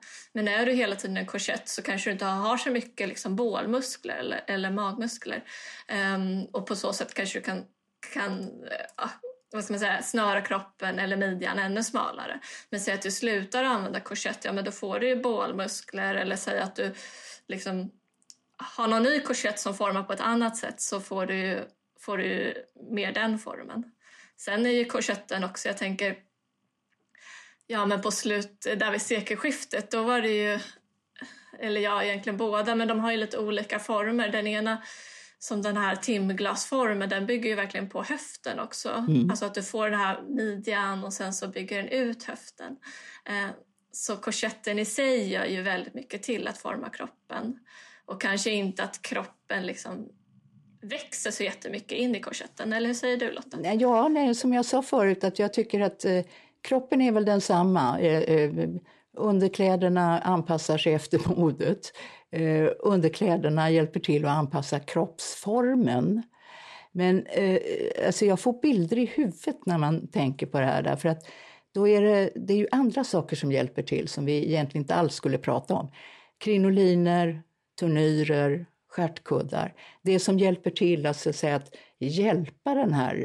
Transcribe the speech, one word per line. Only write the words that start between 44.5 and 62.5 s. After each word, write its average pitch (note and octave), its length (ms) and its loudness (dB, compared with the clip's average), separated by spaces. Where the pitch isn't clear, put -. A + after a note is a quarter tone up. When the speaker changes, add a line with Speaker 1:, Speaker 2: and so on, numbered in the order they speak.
Speaker 1:
i G#3+ 60 0
sig B3+ 420 0
gör F#3+ 180 -2
ju F#3 160 -2
väldigt F#3 320 -4
mycket G#3 300 -10
till G#3+ 240 -4
att - 100 -8
forma - 320 -8
kroppen. - 720 -10
Och F#3+ 160 -10
kanske G3+ 280 -2
inte G3 340 -2
att - 180 -10
kroppen - 640 -8
liksom F#3 440 -10
växer A3 500 -8
så G3+ 120 -6
jättemycket - 540 -8
in B3 180 2
i G3 40 -6
korsetten. - 540 -8
Eller A#3 140 0
hur A#3+ 60 0
säger B3 240 0
du, A#3+ 140 -2
Lotta? - 260 -12
Speaker 2:
Nej, F3+ 200 0
ja, B3 300 6
nej, C#4+ 280 4
som B3+ 180 2
jag A#3+ 120 2
sa B3+ 160 2
förut, G3 420 4
att F#3+ 160 0
jag G3+ 140 2
tycker A3 260 0
att, - 260 0
eh, F3+ 160 4
kroppen C4 400 2
är B3 100 6
väl G#3+ 140 4
densamma. F3+ 720 4
Eh, D#3+ 220 4
eh, D3+ 300 4
underkläderna F#3 1000 4
anpassar D#3+ 580 2
sig D#3 160 4
efter D#3 360 2
<laughs> F3+ 60 2
modet. E3 560 0
Eh, D#3+ 380 4